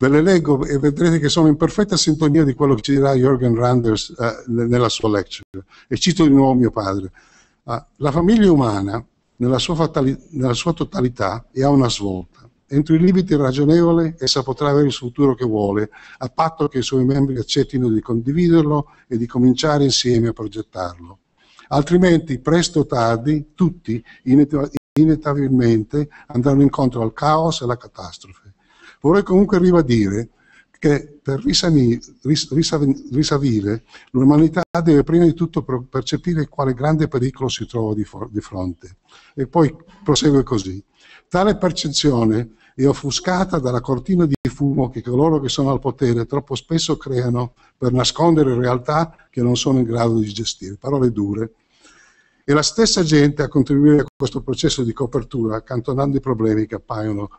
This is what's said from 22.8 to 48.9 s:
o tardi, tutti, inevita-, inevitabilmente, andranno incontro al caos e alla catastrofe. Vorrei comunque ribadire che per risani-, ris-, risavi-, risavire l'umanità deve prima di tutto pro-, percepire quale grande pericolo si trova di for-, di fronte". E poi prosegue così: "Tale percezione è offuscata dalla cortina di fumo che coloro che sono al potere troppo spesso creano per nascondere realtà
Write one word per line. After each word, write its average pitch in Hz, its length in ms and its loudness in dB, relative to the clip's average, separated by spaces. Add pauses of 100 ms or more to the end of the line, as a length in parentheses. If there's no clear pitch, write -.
o 143 60 0
tardi, 123 680 -2
tutti, 117 480 -4 (220)
inevita-, 143 460 2 (260)
inevitabilmente, 143 1120 2 (200)
andranno 139 340 2
incontro 127 400 0
al 113 100 -4
caos 156 480 0
e 131 40 -10
alla 120 120 -4
catastrofe. - 800 -20 (460)
Vorrei 175 220 2
comunque 190 380 2
ribadire 117 720 2 (460)
che 147 460 -2
per 135 220 -4
risani-, 151 560 2 (220)
ris-, 147 300 -4
risavi-, 147 600 -2
risavire 123 720 -2 (260)
l'umanità 147 520 2 (200)
deve 151 220 4
prima 170 200 2
di 165 100 4
tutto 165 280 -4
pro-, 127 260 -8
percepire 147 600 -4
quale 131 260 -4
grande 151 320 0
pericolo 131 420 -4
si 117 160 -8
trova 107 300 -4
di 104 80 -4
for-, 98 260 -12
di 104 120 -6
fronte". 90 560 -10 (400)
E 135 100 -4
poi 160 260 2 (300)
prosegue 139 400 2
così: 98 400 -4 (460)
"Tale 196 280 0
percezione 120 1000 -2 (200)
è 135 140 0
offuscata 180 720 -2
dalla 123 200 -2
cortina 165 460 0
di 139 80 0 (160)
fumo 139 400 -2
che 117 100 -10
coloro 147 380 2
che 135 100 -4
sono 139 220 -2
al 131 80 0
potere 120 480 -2
troppo 135 300 -6
spesso 160 400 -4
creano 123 580 -4 (220)
per 123 160 -2
nascondere 135 640 2
realtà 127 760 -2